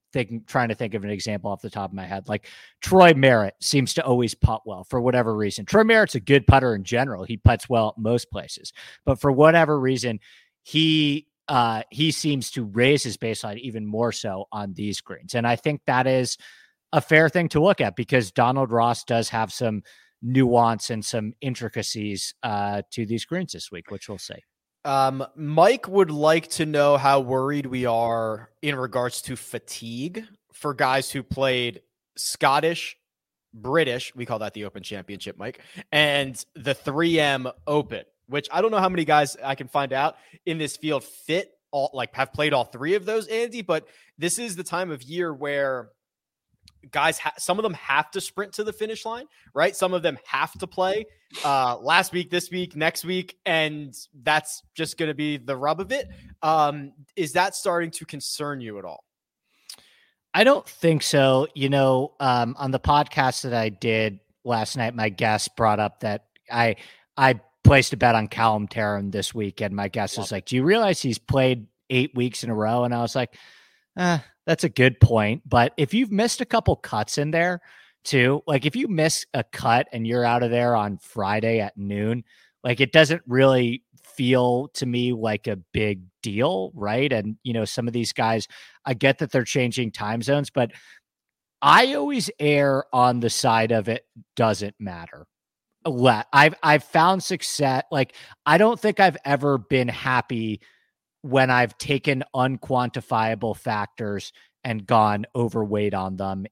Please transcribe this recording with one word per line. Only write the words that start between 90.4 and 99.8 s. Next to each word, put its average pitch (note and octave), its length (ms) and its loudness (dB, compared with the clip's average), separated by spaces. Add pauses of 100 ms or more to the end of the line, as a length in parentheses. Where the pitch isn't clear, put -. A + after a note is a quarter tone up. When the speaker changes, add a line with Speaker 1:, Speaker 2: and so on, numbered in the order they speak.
Speaker 1:
but A#2+ 220 -2 (880)
I A3 340 6
always C#4+ 360 -2 (100)
err C#3+ 520 2
on B2 280 4
the A#2 100 0
side A2+ 420 2
of A2 160 0
it A#2 180 -6 (280)
doesn't G#2 460 0
matter. F2 460 -14 (600)
Le-, B2 460 4
I've, D3+ 300 8
I've D3+ 220 4
found F3 380 2
success. C#3+ 680 -2
Like, C3+ 240 0 (300)
I D#3 140 6
don't A3 220 4
think G#3+ 180 0
I've F#3 260 4
ever C#3 340 0
been B2 300 0